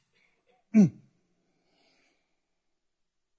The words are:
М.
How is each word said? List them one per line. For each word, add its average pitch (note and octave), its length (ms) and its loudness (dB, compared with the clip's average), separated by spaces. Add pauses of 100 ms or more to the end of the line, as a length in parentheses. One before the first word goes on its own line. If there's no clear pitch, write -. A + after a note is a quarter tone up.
(720)
М. G3+ 180 10 (2500)